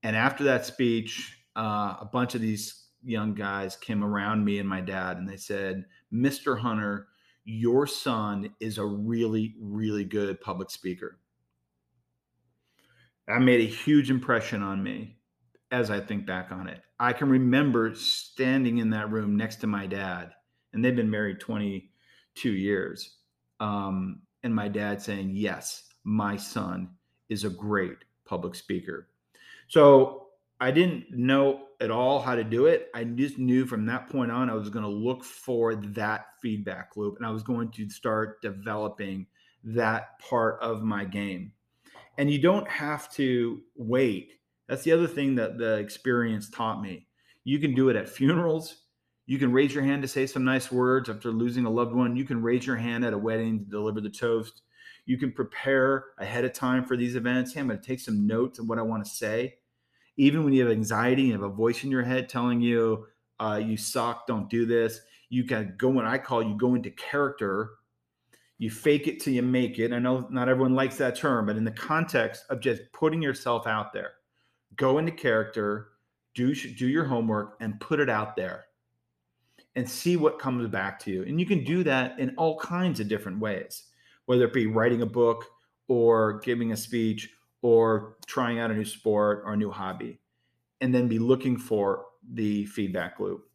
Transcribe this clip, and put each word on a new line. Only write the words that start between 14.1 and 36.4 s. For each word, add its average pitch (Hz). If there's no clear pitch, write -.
on 98
me 104
as 120
I 101
think 101
back 92
on 92
it. -
I 120
can 139
remember 127
standing 127
in 113
that 107
room 104
next 110
to 113
my 101
dad, 92
and 110
they've 127
been 113
married 104
twenty-two -
years, 95
um, 98
and 117
my 104
dad 104
saying, 98
"Yes, -
my 104
son 92
is 101
a 104
great 95
public 87
speaker." -
So 139
I 127
didn't 156
know 135
at 113
all 127
how 123
to 113
do 117
it. 165
I 117
just 127
knew 127
from 110
that 120
point 123
on, 123
I 113
was 104
gonna 107
look 117
for 117
that 107